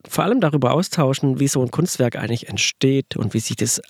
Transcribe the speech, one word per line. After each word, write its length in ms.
vor 180
allem 180
darüber 300
austauschen, 680
wie 80
so 140
ein 80
Kunstwerk 460
eigentlich 340
entsteht 680
und 160
wie 80
sich 160
das 340